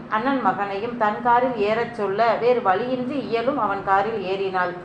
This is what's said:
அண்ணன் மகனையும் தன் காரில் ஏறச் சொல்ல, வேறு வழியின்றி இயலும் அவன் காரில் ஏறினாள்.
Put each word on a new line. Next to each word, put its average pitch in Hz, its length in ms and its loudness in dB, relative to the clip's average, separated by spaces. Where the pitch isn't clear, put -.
அண்ணன் 247 320 0
மகனையும் 202 560 -2
தன் 214 260 0
காரில் 247 340 2
ஏறச் 220 380 0
சொல்ல, 208 400 2
வேறு 233 260 2
வழியின்றி 247 580 0
இயலும் 233 380 -2
அவன் 196 280 -2
காரில் 202 380 2
ஏறினாள். 185 500 -2